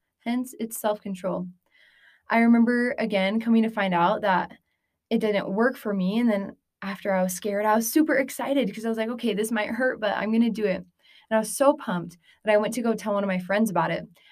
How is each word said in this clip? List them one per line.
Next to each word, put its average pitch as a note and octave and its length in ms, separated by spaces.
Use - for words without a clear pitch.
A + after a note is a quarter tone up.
Hence, B3 400
it's A3+ 200
self-control. F#3 680
I A3+ 100
remember, A#3 580
again, G3+ 420
coming A3+ 240
to A3 60
find G3 240
out F#3+ 280
that F#3+ 300
it A#3 80
didn't G3+ 340
work B3 240
for G#3+ 160
me, F#3+ 260
and A#3+ 100
then G3 260
after G3 320
I F#3 100
was F#3 100
scared, G#3 320
I G#3+ 100
was A3+ 160
super D#4 240
excited C4+ 580
'cause A3 120
I A3+ 40
was A3+ 80
like, A3 120
"Okay, A#3 240
this A3 180
might G#3+ 180
hurt, A#3 320
but G#3 160
I'm G#3 140
gonna A#3 180
do G#3+ 160
it." F3+ 200
And A3 60
I A3 40
was A3 160
so C#4+ 180
pumped F3 440
that G#3+ 80
I G#3 60
went D4+ 160
to B3 80
go A3+ 120
tell G#3+ 200
one G3+ 100
of G3 40
my F#3 120
friends G3+ 300
about E3+ 220
it. - 160